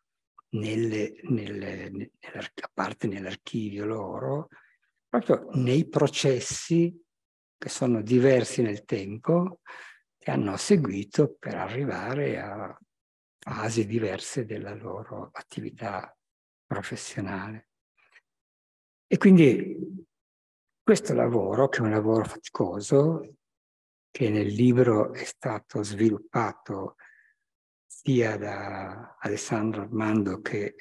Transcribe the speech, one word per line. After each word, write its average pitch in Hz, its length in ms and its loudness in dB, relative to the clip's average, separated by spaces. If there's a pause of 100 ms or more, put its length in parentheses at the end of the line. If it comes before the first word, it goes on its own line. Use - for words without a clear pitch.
(500)
nelle, 107 720 -2
nelle, 101 680 -6
nell'arch-, - 760 -14
a - 80 -12
parte - 340 -6
nell'archivio 101 800 -6
loro, 110 640 -6 (600)
proprio - 440 2
nei 135 360 2
processi 151 1080 2 (600)
che - 120 -12
sono 120 340 0
diversi 123 600 4
nel 104 220 -2
tempo, 120 760 -2 (580)
che - 120 -8
hanno 107 260 -2
seguito 127 840 2
per - 160 -8
arrivare 120 840 -4
a 101 380 -10 (600)
fasi 113 480 -4
diverse 107 580 -4
della 104 300 -10
loro 101 580 -12
attività - 840 -10 (520)
professionale. 101 1040 -10 (1400)
E - 120 2
quindi - 840 6 (800)
questo - 320 2
lavoro, 120 540 2
che 131 100 -2
è 123 40 0
un 110 80 2
lavoro 107 340 2
faticoso, 139 1120 0 (760)
che 117 200 0
nel 104 180 0
libro 117 640 4
è - 120 -10
stato - 580 -6
sviluppato 104 1120 -2 (880)
sia 117 520 0
da 98 840 -10
Alessandro 107 640 -4
Armando, 107 580 0
che 104 400 -6